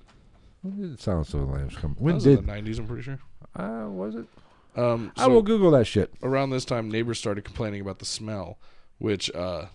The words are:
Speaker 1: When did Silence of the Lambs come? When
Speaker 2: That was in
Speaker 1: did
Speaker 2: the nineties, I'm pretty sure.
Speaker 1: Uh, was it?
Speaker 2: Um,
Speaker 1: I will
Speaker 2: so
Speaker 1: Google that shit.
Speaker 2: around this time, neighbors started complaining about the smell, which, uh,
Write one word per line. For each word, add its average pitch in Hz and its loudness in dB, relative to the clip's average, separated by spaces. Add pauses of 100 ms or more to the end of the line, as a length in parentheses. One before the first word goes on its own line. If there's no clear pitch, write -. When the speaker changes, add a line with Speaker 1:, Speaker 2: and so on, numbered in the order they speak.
(600)
Speaker 1:
When 196 -10
did 170 -10
Silence 85 -2
of 71 0
the 69 -2
Lambs 67 -6
come? - -4
When 151 2
Speaker 2:
That - 2
was 127 2
in 139 12
Speaker 1:
did - 0
Speaker 2:
the - -4
nineties, 107 -4
I'm 110 -4
pretty 120 -6
sure. 135 -10 (360)
Speaker 1:
Uh, 214 -8
was 202 -8
it? - -12 (500)
Speaker 2:
Um, 117 0
Speaker 1:
I 254 2
will 247 8
Speaker 2:
so 220 8
Speaker 1:
Google 202 6
that 123 8
shit. - 0 (100)
Speaker 2:
around 135 0
this 127 -2
time, 113 -2
neighbors 113 -2
started 101 -4
complaining 104 -6
about 98 -8
the - -14
smell, 104 -8 (400)
which, 104 -2
uh, 87 -6